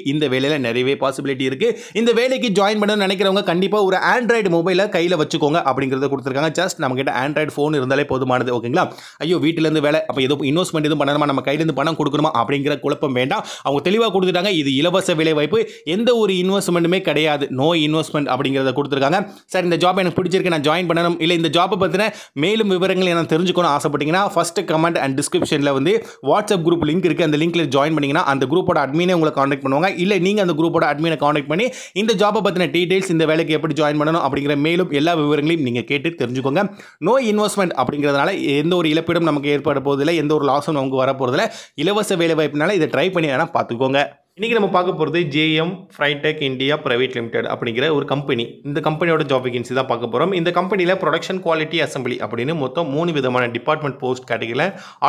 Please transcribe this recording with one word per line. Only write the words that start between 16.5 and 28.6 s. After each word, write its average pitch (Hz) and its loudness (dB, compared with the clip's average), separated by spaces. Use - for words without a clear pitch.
கிடையாது, 147 0
no 151 2
investment 151 -2
அப்படிங்கறத 135 0
கொடுத்திருக்காங்க. 139 0
சார், 185 0
இந்த 165 0
ஜாப் 185 2
எனக்கு 175 -2
பிடிச்சிருக்கு, 180 0
நான் 147 -2
ஜாயின் 170 0
பண்ணணும், 170 2
இல்ல 170 2
இந்த 165 0
ஜாப்பை 185 2
பத்தின 190 0
மேலும் 214 2
விவரங்கள் 185 2
என்ன 165 0
தெரிஞ்சுக்கணும் 175 2
ஆசைப்பட்டீங்கன்னா, 147 0
first 170 0
comment 165 2
and 135 -2
description-ல 143 0
வந்து 165 4
WhatsApp 202 2
குரூப் 160 2
லிங்க் 180 2
இருக்கு, 156 2
அந்த 147 2
லிங்க்ல 170 0
ஜாயின் 151 2
பண்ணீங்கன்னா 147 0
அந்த 135 0
குரூப்போட 175 2